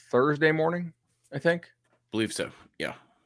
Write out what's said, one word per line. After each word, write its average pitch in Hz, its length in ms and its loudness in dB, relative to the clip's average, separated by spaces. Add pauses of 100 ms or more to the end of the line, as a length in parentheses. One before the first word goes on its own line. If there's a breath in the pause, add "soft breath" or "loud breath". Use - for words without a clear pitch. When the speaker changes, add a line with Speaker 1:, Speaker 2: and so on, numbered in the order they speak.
(120)
Speaker 1:
Thursday 147 400 2
morning, 165 400 -2 (420)
I 143 60 -6
think? 170 300 0 (420)
Speaker 2:
Believe 110 220 -2
so, - 180 -4 (260)
yeah. - 180 -6 (300)